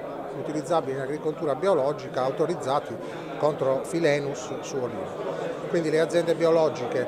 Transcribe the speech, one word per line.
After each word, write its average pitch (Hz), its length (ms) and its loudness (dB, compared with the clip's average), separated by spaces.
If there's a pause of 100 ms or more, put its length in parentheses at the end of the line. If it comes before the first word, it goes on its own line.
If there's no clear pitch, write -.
(400)
utilizzabili 147 560 0
in 139 60 -4
agricoltura 151 520 -2
biologica 139 680 2
autorizzati 139 680 0 (440)
contro 135 460 2
Filenus 143 760 0
su - 160 -6
olivo. 117 520 -4 (400)
Quindi 165 220 2
le 156 100 4
aziende 165 340 2
biologiche 151 720 2